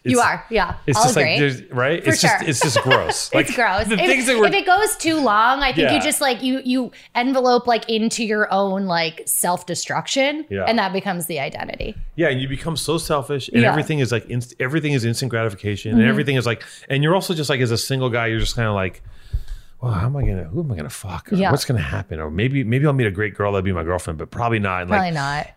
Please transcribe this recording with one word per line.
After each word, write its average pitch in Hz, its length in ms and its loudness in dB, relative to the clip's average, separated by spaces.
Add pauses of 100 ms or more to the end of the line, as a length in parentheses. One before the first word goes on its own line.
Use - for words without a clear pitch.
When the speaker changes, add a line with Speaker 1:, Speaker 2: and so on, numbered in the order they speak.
Speaker 1:
You 247 80 0
Speaker 2:
it's, 247 80 4
Speaker 1:
are, 175 300 0
yeah. 202 260 0 (100)
Speaker 2:
it's 147 100 4
Speaker 1:
I'll 220 80 6
Speaker 2:
just, 247 120 4
like, - 100 4
Speaker 1:
agree. 160 140 2
Speaker 2:
there's, 135 220 0 (100)
right? 135 320 0
Speaker 1:
For 226 60 4
Speaker 2:
It's - 100 4
just, 220 180 4
Speaker 1:
sure. - 100 -4
Speaker 2:
it's 139 120 0
just 156 220 2
gross. 113 480 2
Speaker 1:
<laughs> - 40 -4
It's - 0 -
Speaker 2:
Like, 180 220 2
Speaker 1:
gross. 208 320 2
Speaker 2:
the 220 60 2
Speaker 1:
If, 196 120 2
Speaker 2:
things 262 200 2
that 247 120 2
were 294 80 6
Speaker 1:
if 370 80 2
it 392 120 0
goes 381 300 2
too 320 200 0
long, 247 460 2
I 262 100 2
think 233 180 4
you 294 60 4
Speaker 2:
Yeah. - 40 4
Speaker 1:
just, 302 200 0
like, 254 240 0
you, 262 200 0
you 254 280 0 (240)
envelope, 247 500 2
like, 226 240 0
into 226 340 0
your 214 280 0
own, 196 340 0
like, 165 400 -2
self-destruction, 185 1200 -2
Speaker 2:
Yeah. 98 200 -2
Speaker 1:
and 226 100 2
that 190 140 0
becomes 185 340 -4
the 156 140 -4
identity. - 560 -8 (180)
Speaker 2:
Yeah, 156 140 2
and 131 120 0
you 135 80 -4
become 139 280 -4
so 151 220 -2
selfish, 143 500 -2
and - 140 4
Speaker 1:
Yeah. - 80 4
Speaker 2:
everything 151 280 0
is, 120 140 0
like, 113 180 -2
inst-, 120 300 -6
everything 147 320 -2
is 123 120 0
instant 117 260 -2
gratification, 107 640 -4
and 120 100 6
Speaker 1:
Mm-hmm. 127 80 6
Speaker 2:
everything 135 260 2
is, 120 100 0
like, 117 160 -2 (260)
and 139 140 0
you're 156 140 4
also 185 180 -2
just, 151 160 -2
like, 135 100 0
as 117 120 2
a 113 60 0
single 131 320 -2
guy, 117 160 0
you're 113 140 0
just - 140 0
kinda 113 180 0
like, 95 300 -2 (800)
"Well, 120 120 -2
how 98 140 0
am 139 100 0
I 135 60 -2
gonna, 98 220 0
who 87 160 -6
am 147 120 -4
I 92 40 -4
gonna 76 120 -8
fuck? - 440 -10
Or 196 40 2
Speaker 1:
Yeah. 185 140 2
Speaker 2:
what's 147 160 2
gonna 120 140 0
happen? 85 380 -6
Or 78 120 -6
maybe, 127 340 0
maybe 127 220 2
I'll 143 80 2
meet 127 120 2
a 104 40 0
great 101 240 -4
girl 101 180 0
that'll 95 100 0
be 95 100 0
my 82 120 -2
girlfriend, 85 340 -4
but 78 120 -10
probably 117 280 0
not." 92 240 -2
And, 87 80 -6
like, 208 100 4
Speaker 1:
Probably 175 140 -2
not. 143 420 -4